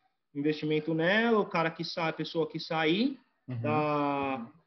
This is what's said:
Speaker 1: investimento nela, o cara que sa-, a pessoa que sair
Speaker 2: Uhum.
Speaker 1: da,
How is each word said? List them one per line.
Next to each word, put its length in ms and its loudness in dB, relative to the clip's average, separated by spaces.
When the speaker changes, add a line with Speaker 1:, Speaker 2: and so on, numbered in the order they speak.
Speaker 1:
investimento 580 0
nela, 460 4
o 80 2
cara 240 0
que 120 -10
sa-, 260 -4
a 40 -2
pessoa 340 -2
que 140 -8
sair 580 0
Speaker 2:
Uhum. 140 -6
Speaker 1:
da, 840 0